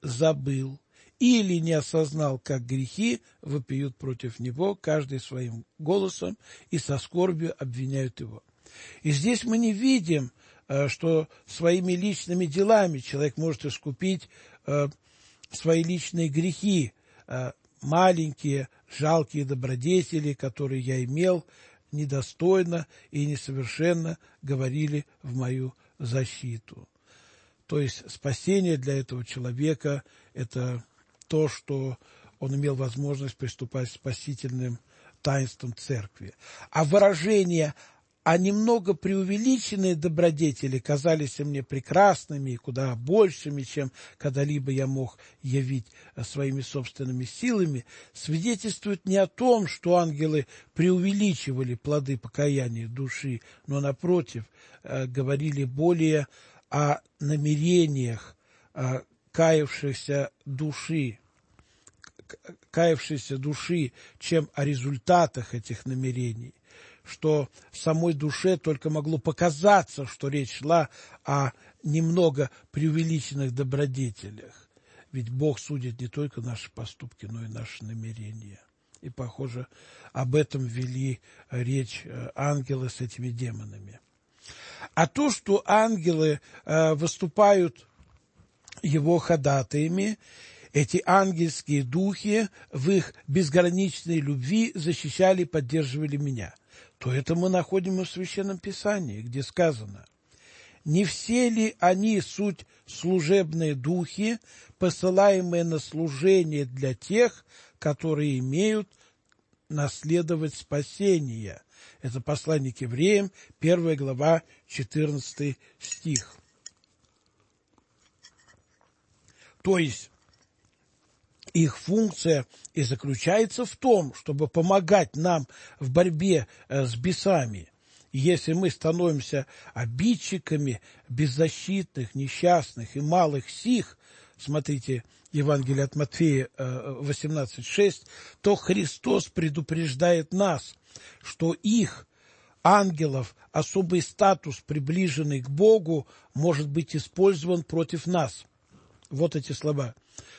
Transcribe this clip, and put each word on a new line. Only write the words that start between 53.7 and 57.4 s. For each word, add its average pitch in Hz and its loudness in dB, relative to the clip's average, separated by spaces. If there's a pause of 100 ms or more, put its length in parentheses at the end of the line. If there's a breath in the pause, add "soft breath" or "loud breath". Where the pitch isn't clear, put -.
напротив, 139 0 (400 soft breath)
э, 131 -4
говорили 139 -2
более 156 2 (420 soft breath)
о 147 0 (200)
намерениях, 147 2 (380 soft breath)